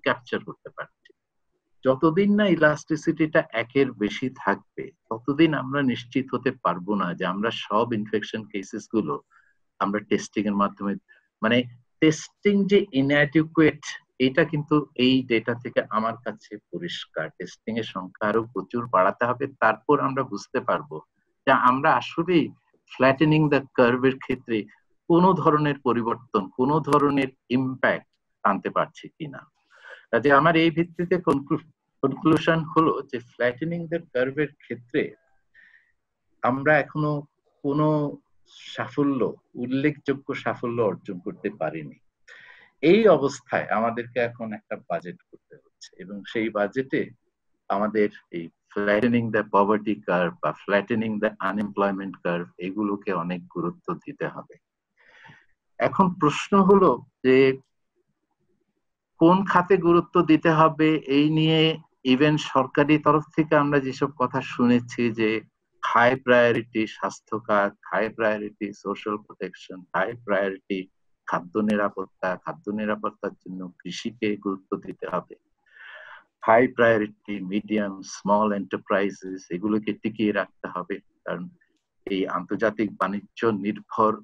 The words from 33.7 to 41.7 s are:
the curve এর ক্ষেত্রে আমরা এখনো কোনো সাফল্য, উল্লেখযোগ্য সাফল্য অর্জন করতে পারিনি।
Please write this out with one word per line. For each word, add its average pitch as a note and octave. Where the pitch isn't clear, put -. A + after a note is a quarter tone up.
the E3+
curve C3
এর D3
ক্ষেত্রে A#2+
আমরা D#3
এখনো D3+
কোনো D3+
সাফল্য, C#3
উল্লেখযোগ্য C3+
সাফল্য A#2
অর্জন F#2+
করতে F#2+
পারিনি। D#2